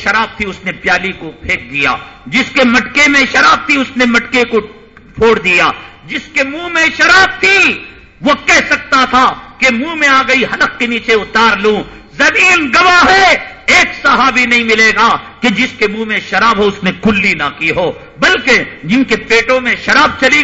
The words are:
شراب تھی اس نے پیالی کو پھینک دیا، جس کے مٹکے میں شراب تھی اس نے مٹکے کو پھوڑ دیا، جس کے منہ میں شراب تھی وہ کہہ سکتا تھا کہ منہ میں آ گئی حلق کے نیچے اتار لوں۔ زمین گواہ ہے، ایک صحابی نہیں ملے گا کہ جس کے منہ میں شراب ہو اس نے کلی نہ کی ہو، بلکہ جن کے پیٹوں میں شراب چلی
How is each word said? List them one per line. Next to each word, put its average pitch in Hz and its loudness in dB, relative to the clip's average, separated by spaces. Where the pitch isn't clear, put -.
شراب 214 -2
تھی 208 -6
اس 180 -10
نے 185 -8
پیالی 185 -4
کو 165 -12
پھینک 160 -8
دیا، 139 -2
جس 196 -2
کے 269 2
مٹکے 247 0
میں 277 2
شراب 285 2
تھی 294 0
اس 262 -4
نے 247 2
مٹکے 240 0
کو 226 -2
پھوڑ 220 2
دیا، 175 0
جس 285 -10
کے 285 -2
منہ 302 -6
میں 330 -2
شراب 370 2
تھی 381 0
وہ 247 0
کہہ 339 2
سکتا 269 0
تھا 240 2
کہ 247 0
منہ 269 -4
میں 294 0
آ 269 4
گئی 262 0
حلق - -2
کے 247 -2
نیچے 233 -2
اتار 220 2
لوں۔ 208 0
زمین 311 2
گواہ 349 4
ہے، 370 4
ایک 330 0
صحابی 247 2
نہیں 233 0
ملے 220 2
گا 208 2
کہ 240 0
جس 233 -2
کے 214 0
منہ 220 -4
میں 214 -4
شراب 202 2
ہو 208 2
اس 196 -4
نے 185 0
کلی 202 0
نہ 151 -6
کی 160 -2
ہو، 151 -2
بلکہ 262 2
جن 240 2
کے 226 -2
پیٹوں 226 0
میں 240 -4
شراب 262 2
چلی 285 2